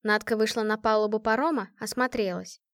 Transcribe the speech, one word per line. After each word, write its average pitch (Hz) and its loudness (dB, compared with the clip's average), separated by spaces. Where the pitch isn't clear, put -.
Надка 214 0
вышла 220 0
на 214 0
палубу 214 2
парома, 240 0
осмотрелась. 214 -4